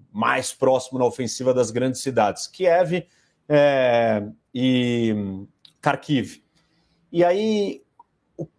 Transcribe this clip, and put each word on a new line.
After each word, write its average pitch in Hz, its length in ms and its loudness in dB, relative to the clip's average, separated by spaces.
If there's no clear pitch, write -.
mais 120 400 -2
próximo 131 460 0
na 123 60 2
ofensiva 123 500 -2
das 120 160 0
grandes 127 300 -4
cidades, 110 480 -2
Kiev, 175 580 0
é, 123 800 2
e 120 600 0
Kharkiv. - 640 -2
E 170 100 2
aí, 202 600 0
o, - 120 -12